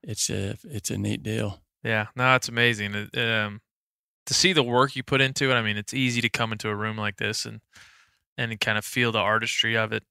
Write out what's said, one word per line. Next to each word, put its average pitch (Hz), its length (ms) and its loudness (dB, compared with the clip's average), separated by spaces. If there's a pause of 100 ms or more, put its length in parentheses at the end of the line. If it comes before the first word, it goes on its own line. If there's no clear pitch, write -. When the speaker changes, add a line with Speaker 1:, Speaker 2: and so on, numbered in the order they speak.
Speaker 1:
it's 113 260 -4
a, 101 360 -4
it's 147 260 -8
a 107 80 -4
neat 104 240 -2
deal. 107 380 -4 (240)
Speaker 2:
Yeah, 110 220 0 (100)
no, 127 180 6
it's - 140 2
amazing. 117 480 2
It, 107 200 -6
um, 110 440 -2 (680)
to 131 80 -2
see - 180 4
the 151 120 4
work 123 320 4
you 127 80 -8
put 135 160 2
into 135 320 2
it. - 20 6
I 117 80 4
mean, 104 140 0
it's 107 180 -8
easy 123 280 0
to 113 60 2
come 113 220 -2
into 107 180 -6
a 107 60 -2
room 107 240 -4
like 104 200 -4
this 110 280 -4
and, 113 140 -12 (760)
and 113 240 -4
kind 107 160 0
of 107 80 -2
feel 120 280 0
the 110 80 2
artistry 113 560 0
of 110 160 0
it 110 180 -4